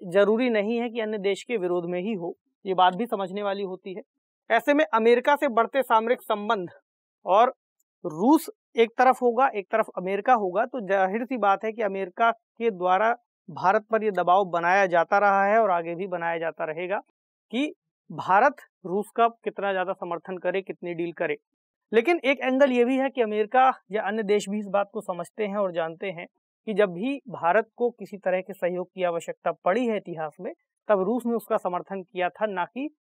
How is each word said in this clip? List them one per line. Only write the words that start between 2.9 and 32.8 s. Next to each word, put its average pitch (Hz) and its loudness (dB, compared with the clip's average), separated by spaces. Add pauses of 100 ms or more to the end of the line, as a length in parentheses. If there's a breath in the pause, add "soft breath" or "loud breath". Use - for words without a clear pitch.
भी 226 -4
समझने 196 -4
वाली 196 -4
होती 185 -10
है। 175 -12 (480)
ऐसे 233 4
में 302 4 (100)
अमेरिका 240 4
से 285 0
बढ़ते 226 0
सामरिक 226 2
संबंध 208 -2 (560)
और 214 4 (500)
रूस 185 2 (260)
एक 233 4
तरफ 254 4
होगा, 247 2
एक 202 -6
तरफ 220 0 (120)
अमेरिका 202 0
होगा, 202 0
तो 254 -8
जाहिर 190 0
सी 254 -6
बात 196 0
है 220 -4
कि 220 -6
अमेरिका 196 -2
के 226 -4
द्वारा 190 2 (340)
भारत 190 0
पर 220 0
ये 214 0
दबाव 180 2
बनाया 175 2
जाता 175 2
रहा 196 4
है 214 4
और 214 4
आगे 170 -2
भी 185 -6
बनाया 170 -4
जाता 165 -6
रहेगा 175 -6 (520)
कि 277 -2 (380)
भारत 202 2 (300)
रूस 196 -4
का 233 4
कितना 202 -6
ज्यादा 185 -4
समर्थन 180 -8
करे, 180 -4
कितनी 175 -10
डील 170 -6
करे। 156 -4 (560)
लेकिन 240 2
एक 277 0
एंगल 262 2
ये 240 4
भी 262 2
है 269 0
कि 262 -2
अमेरिका 214 2 (220)
या 208 -2
अन्य 214 -4
देश 196 0
भी 208 -4
इस 208 -8
बात 202 0
को 220 -8
समझते 185 -6
हैं 196 -6
और 196 -2
जानते 165 -6
हैं 175 -12 (400)
कि 220 -6
जब 196 2
भी 220 -6 (120)
भारत 175 0
को 240 0
किसी 202 -14
तरह 185 -2
के 185 -14
सहयोग 180 -4
की 185 -4
आवश्यकता 175 -4 (120)
पड़ी 226 0
है 220 -2
इतिहास 156 -8
में, 233 -10 (360)
तब 208 4
रूस 226 -2
ने 233 0
उसका 220 -2
समर्थन 185 -6
किया 175 -4
था, 214 -4
ना 185 -4
कि 262 -8 (180)